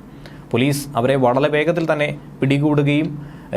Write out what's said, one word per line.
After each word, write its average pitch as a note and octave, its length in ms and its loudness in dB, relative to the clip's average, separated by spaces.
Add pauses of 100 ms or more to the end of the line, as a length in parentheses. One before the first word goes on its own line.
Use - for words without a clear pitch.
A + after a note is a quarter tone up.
(540)
പോലീസ് C#3 300 2 (180)
അവരെ C3 240 2
വളരെ C3+ 320 4
വേഗത്തിൽ E3 340 0
തന്നെ D3+ 180 0 (300)
പിടികൂടുകയും D3 720 2 (480)